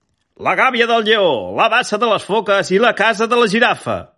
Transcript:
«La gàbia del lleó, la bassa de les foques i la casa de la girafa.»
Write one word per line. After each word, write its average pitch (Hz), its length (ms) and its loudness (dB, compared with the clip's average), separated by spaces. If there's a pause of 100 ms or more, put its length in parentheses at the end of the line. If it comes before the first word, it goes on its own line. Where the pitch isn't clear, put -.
(400)
«La 170 160 -2
gàbia 233 320 2
del 233 160 0
lleó, 160 520 0
la 180 120 2
bassa 220 320 -2
de 240 80 0
les 196 160 0
foques 196 480 -2
i 190 80 2
la 233 160 2
casa 220 320 0
de 240 80 0
la 233 120 2
girafa.» 185 500 -2 (200)